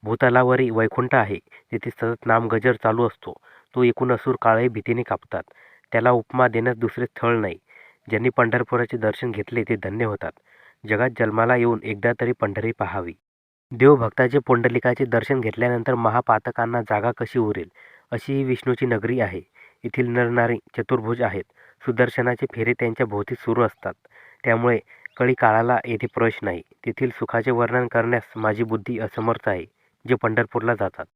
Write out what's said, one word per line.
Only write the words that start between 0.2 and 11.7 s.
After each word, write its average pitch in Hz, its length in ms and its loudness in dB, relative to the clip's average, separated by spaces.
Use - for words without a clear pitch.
वैकुंठ 113 440 0
आहे, 101 240 2
तेथे 120 180 -6
सतत 117 360 -6
नामगजर 113 460 2
चालू 113 340 0
असतो, - 280 -8
तो 123 100 4
ऐकून 123 280 2
असुर 120 300 0
काळे 117 260 4
भीतीने 117 340 -4
कापतात. - 400 -6
त्याला 117 180 4
उपमा 123 380 2
देण्यास 117 280 -2
दुसरे 117 300 -4
स्थळ 117 320 -2
नाही. 92 200 -4
ज्यांनी 113 200 0
पंढरपुराचे 120 680 0
दर्शन 110 340 -2
घेतले 107 320 -6
ते 110 140 -2
धन्य 104 280 -4
होतात. 101 280 -6
जगात 110 300 0
जन्माला 113 380 2
येऊन 117 260 2